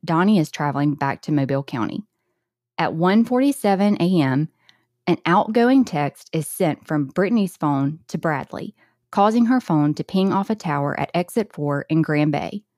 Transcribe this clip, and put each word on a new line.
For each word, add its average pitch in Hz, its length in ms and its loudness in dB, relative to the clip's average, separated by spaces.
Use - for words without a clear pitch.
Donnie 185 340 2
is 151 120 0
traveling 143 440 -2
back 139 280 -4
to 165 100 -4
Mobile 139 300 0
County. 127 400 -6
At 131 180 -2
one 185 300 2
forty-seven 208 760 0
A 175 200 2
M, 139 280 2
an 175 180 0
outgoing 233 600 4
text 147 480 -4
is 156 140 -4
sent - 400 -4
from 147 200 -2
Brittany's 196 500 -2
phone 143 520 -2
to - 80 -10
Bradley, 156 580 -6
causing 220 360 2
her 254 140 2
phone 151 340 2
to - 80 -8
ping 190 300 0
off 196 160 -2
a 220 60 -2
tower 143 440 -4
at - 140 -6
Exit 180 400 -4
four 143 380 -4
in 160 100 2
Grand 151 320 2
Bay. 147 320 -6